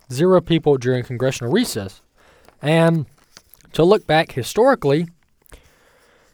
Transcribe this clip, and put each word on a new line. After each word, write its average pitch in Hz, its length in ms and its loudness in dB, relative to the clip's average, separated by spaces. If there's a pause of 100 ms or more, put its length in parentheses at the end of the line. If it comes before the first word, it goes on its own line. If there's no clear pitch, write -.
(120)
Zero 175 280 2
people 156 360 0
during 123 260 -2
congressional 123 500 -6
recess. 117 480 -4 (640)
And 165 420 2 (640)
to 151 100 0
look 196 240 2
back 156 260 0
historically, 170 760 0 (1300)